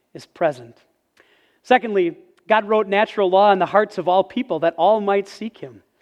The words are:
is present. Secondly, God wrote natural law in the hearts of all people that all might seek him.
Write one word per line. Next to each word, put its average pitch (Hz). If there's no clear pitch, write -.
is -
present. 123
Secondly, 202
God 214
wrote 214
natural 202
law 202
in 190
the 170
hearts 208
of 165
all 185
people 190
that 165
all 208
might 202
seek -
him. 117